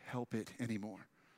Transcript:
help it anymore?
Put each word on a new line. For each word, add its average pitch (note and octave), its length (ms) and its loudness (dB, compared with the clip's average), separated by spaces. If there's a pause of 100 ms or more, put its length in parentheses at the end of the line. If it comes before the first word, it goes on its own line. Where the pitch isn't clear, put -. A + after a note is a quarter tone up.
help B2 300 0
it A2 160 2 (100)
anymore? G#2+ 460 0 (300)